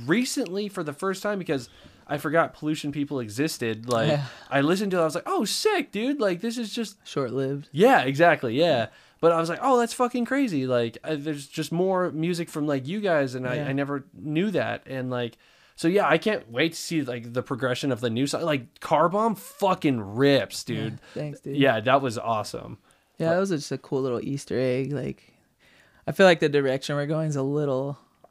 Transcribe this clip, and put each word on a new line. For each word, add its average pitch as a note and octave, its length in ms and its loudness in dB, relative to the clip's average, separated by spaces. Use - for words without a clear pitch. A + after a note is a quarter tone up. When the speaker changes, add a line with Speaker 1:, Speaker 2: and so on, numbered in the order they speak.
Speaker 1:
recently, G#3 640 -2
for G3 120 -6
the D3+ 120 -6
first F#3+ 280 -4
time, G#3 180 -2
because C#3 280 -4
I D3 100 -4
forgot D3 360 0
Pollution D3+ 400 -4
People C#3+ 260 -4
existed, A2+ 720 -4
like, A#2+ 220 2
Speaker 2:
Yeah. C#3+ 120 0
Speaker 1:
I C#3 120 2
listened F#3 300 0
to F#3 60 0
it, E3+ 40 2
I D#3+ 40 4
was D#3 100 -2
like, - 120 -6
"Oh, F4 160 0
sick, G4 480 0
dude, B3+ 300 -2
like, F3+ 180 0
this A#3 180 -6
is A3 160 -8
just" A3+ 220 -6
Speaker 2:
Short-lived. C3+ 680 -4
Speaker 1:
Yeah, F#3+ 300 6
exactly, C#3 540 4
yeah. C#3+ 300 4
But E3 140 6
I E3 60 2
was E3 100 0
like, E3 120 -4
"Oh, C4 160 4
that's A#3 160 0
fucking B3 320 0
crazy, A3+ 400 0
like, A#2+ 380 0
uh, D#3 160 -2
there's C#3+ 280 -6
just D#3 240 -6
more F3+ 400 2
music E3 380 -4
from, D3+ 160 -4
like, C#3 220 -2
you G#3 140 -4
guys, D3 340 2
and B2+ 120 -6
I, B2+ 80 -2
Speaker 2:
Yeah. D3 120 -2
Speaker 1:
I C3+ 60 -2
never C#3 400 -4
knew D3+ 380 -2
that," A2+ 360 -2
and, B2+ 240 -6
like, A#2+ 260 -4
so, - 120 -2
yeah, F3+ 220 4
I D#3+ 80 6
can't G#3 320 -2
wait D3 240 0
to - 60 -12
see, D#3+ 240 -2
like, A#2+ 300 -8
the B2 100 -2
progression C3 480 -2
of A2+ 100 -2
the B2 80 0
new A#2+ 160 0
song. C3+ 160 -2
Like, D3 380 -4
Car D#3+ 300 4
Bomb G#3+ 260 2
fucking B2+ 800 0
rips, C3 480 4
dude. A2 300 -4
Speaker 2:
Yeah, - 40 -12
thanks, D3 260 -8
dude. C#3 160 -8
Speaker 1:
Yeah, C3+ 260 4
that C3 200 4
was A#2+ 160 -2
awesome. A2 640 -4
Speaker 2:
Yeah, D#3+ 80 0
Speaker 1:
But E3 80 2
Speaker 2:
that F3+ 60 2
was G3 100 -2
just C#3+ 200 -4
a C3+ 60 -4
cool C3+ 240 -4
little B2 180 -2
Easter - 400 -6
egg. C3 320 -2
Like, C#3 440 -8
I D#3 60 -4
feel G3 120 6
like F3 140 8
the D#3 100 4
direction C#3 460 2
we're C#3+ 100 -2
going D#3 240 -2
is D3 60 -2
a C3+ 80 0
little, C#3+ 560 -2